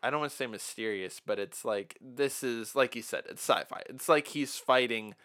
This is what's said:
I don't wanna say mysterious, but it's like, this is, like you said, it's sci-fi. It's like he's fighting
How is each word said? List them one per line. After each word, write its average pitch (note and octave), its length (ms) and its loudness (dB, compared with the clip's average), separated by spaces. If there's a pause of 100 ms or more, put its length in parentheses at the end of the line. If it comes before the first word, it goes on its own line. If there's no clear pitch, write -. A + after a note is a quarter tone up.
I B2 80 0
don't D3 100 0
wanna D3 100 -2
say - 160 -4
mysterious, G#2 800 -6
but G#2 140 0
it's - 260 -6
like, G#2 360 -2
this C3 420 -2
is, A#2 340 -4
like C3 180 4
you A#2 80 -6
said, - 260 -6
it's - 140 -10
sci-fi. - 460 0
It's - 200 -4
like D3+ 200 6
he's C#3+ 280 -4
fighting A#2 580 4 (100)